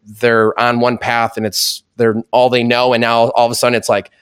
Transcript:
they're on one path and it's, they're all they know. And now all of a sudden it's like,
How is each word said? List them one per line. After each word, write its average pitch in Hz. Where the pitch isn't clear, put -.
they're 110
on 120
one 120
path 117
and 110
it's, -
they're 113
all 127
they 120
know. 120
And 117
now 117
all 120
of 117
a 117
sudden 120
it's 110
like, 104